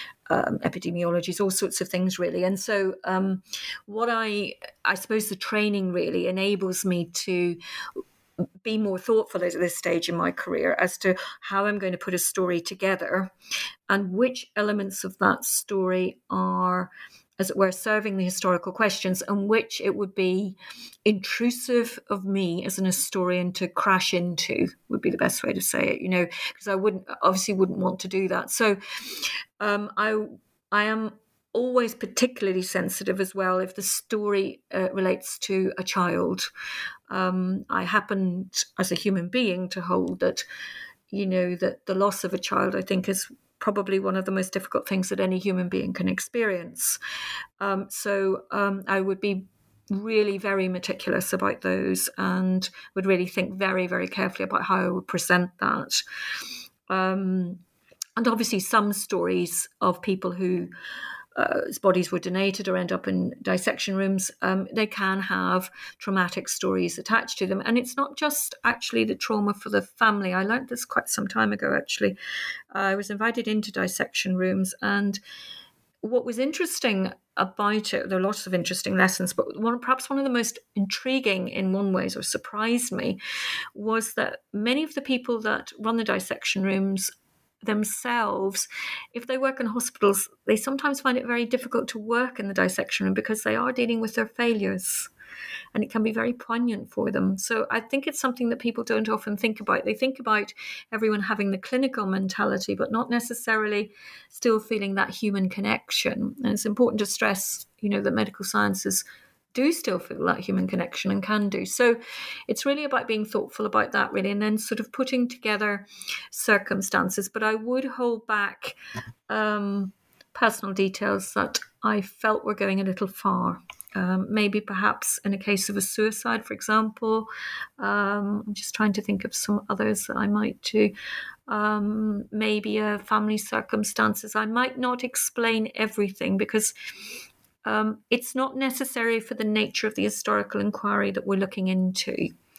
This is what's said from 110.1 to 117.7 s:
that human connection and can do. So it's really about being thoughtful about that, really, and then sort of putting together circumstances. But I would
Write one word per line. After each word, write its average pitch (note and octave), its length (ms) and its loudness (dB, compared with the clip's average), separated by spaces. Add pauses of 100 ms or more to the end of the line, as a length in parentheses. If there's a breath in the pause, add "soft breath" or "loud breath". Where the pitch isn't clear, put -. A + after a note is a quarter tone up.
that F3+ 160 2
human F#3 260 0
connection F#3 440 -2
and G3 120 0
can G#3 260 2
do. F#3+ 180 -2
So A#3 300 4 (520 loud breath)
it's - 180 -2
really C#4+ 180 2
about C4 220 0
being G#3+ 180 -2
thoughtful G#3+ 420 -4
about G#3 260 2
that, - 200 2
really, G3 180 0
and G3+ 120 0
then G#3+ 160 2
sort A3 220 -4
of G#3+ 120 -8
putting B3+ 360 2
together G#3 580 -2 (440 loud breath)
circumstances. F#3+ 960 2
But G#3+ 140 -6
I G#3+ 120 2
would B3 300 0